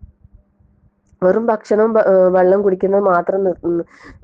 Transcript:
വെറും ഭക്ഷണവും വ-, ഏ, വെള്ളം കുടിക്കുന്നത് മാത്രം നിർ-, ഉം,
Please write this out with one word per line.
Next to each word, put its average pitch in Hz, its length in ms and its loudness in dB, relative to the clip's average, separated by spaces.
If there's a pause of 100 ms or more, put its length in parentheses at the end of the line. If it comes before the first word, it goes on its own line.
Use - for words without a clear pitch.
(1200)
വെറും 202 240 0
ഭക്ഷണവും 214 460 -2
വ-, 220 80 2
ഏ, 190 280 2
വെള്ളം 185 340 2
കുടിക്കുന്നത് 196 380 -2
മാത്രം 190 440 -2
നിർ-, 180 200 -4
ഉം, 170 200 -4 (400)